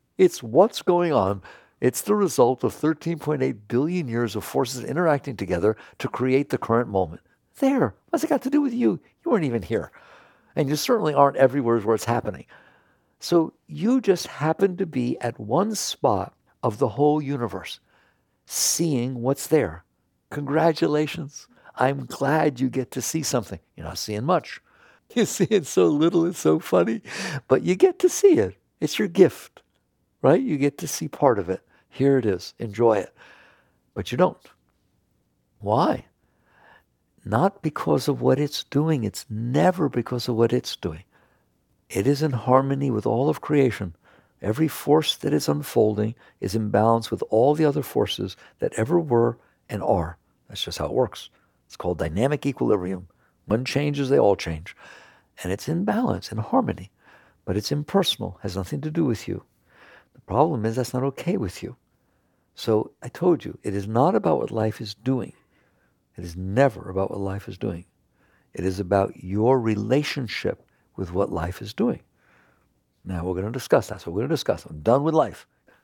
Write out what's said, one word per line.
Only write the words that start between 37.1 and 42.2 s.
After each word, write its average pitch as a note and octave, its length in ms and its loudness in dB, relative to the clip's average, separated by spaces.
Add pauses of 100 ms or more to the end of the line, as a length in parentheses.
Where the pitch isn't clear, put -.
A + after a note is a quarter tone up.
Not A#2+ 380 0
because D3+ 460 0
of B2+ 120 0
what C3 180 4
it's D3 260 -4
doing. D3+ 400 0
It's - 260 -6
never D3 580 2
because A#2+ 400 -4
of B2 60 0
what A2+ 180 4
it's B2 240 -2
doing. D#2+ 280 -8 (840)
It G2+ 200 0
is C#3 120 2